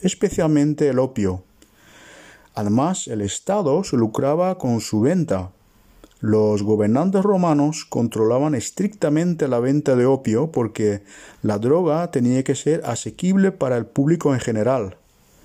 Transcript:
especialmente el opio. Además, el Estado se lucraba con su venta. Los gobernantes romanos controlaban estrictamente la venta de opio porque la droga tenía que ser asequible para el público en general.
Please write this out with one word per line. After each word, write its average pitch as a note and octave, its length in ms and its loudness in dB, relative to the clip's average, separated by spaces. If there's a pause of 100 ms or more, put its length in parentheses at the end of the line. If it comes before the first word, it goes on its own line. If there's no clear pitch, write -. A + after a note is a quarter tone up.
especialmente D3+ 840 0
el B2+ 100 0
opio. G#2 460 -2 (1120)
Además, A#2 520 -2
el A2 140 -6
Estado F3 600 -2
se D#3 120 -4
lucraba D3 640 0
con A#2 240 -2
su G#2+ 200 -2
venta. A#2+ 500 -2 (680)
Los G#2+ 440 2
gobernantes A2+ 580 2
romanos E3 640 0
controlaban A#2+ 680 0
estrictamente E3 920 -2
la B2 120 0
venta C3+ 360 2
de B2 120 4
opio C3 440 0
porque G#2+ 520 -2 (400)
la G#2 160 0
droga D#3+ 500 0
tenía B2+ 340 0
que C3 120 0
ser D#3+ 280 -2
asequible F#3+ 680 0
para B2+ 260 -2
el A#2 80 -4
público D3 480 0
en B2 60 0
general. A2+ 580 -2 (480)